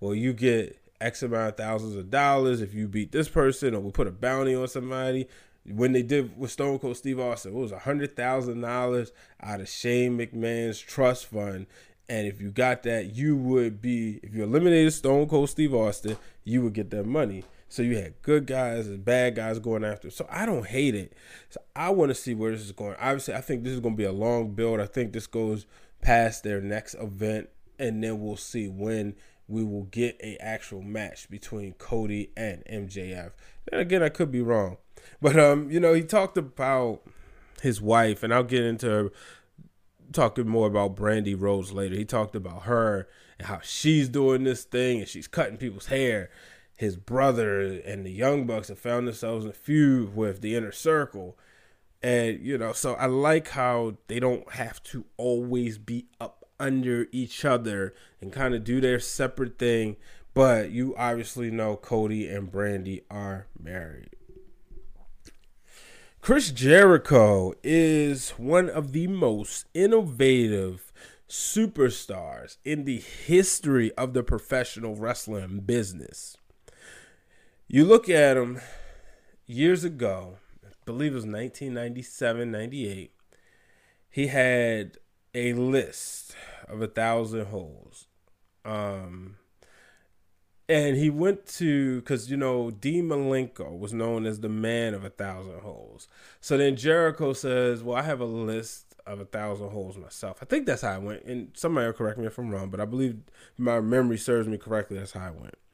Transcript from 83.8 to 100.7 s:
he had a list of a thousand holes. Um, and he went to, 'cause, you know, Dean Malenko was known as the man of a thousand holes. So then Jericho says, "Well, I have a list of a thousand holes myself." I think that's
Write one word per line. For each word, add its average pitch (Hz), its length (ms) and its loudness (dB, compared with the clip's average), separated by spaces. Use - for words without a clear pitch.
he 139 180 -2
had 123 720 0
a 123 200 -2
list - 800 -2
of 107 140 -8
a 107 60 -4
thousand 113 580 -2
holes. 92 640 -14
Um, 98 720 -8
and 147 280 4
he 151 140 4
went 185 360 0
to, 139 560 0
'cause, 120 260 -4
you 139 80 -4
know, 123 360 -2
Dean 151 360 -2
Malenko 131 680 -2
was 101 140 -8
known 113 340 -2
as 107 140 -6
the 110 80 -4
man 110 460 -2
of 98 100 -8
a 98 60 -12
thousand 95 500 -10
holes. 57 480 -18
So - 160 0
then 139 180 4
Jericho 156 600 2
says, 123 500 0
"Well, 120 120 -4
I 131 60 -2
have 147 180 -4
a 123 40 -6
list 113 720 -6
of 101 140 -12
a 98 40 -12
thousand 101 460 -8
holes 98 260 -8
myself." 95 460 -12
I - 20 -16
think 277 220 0
that's 139 160 0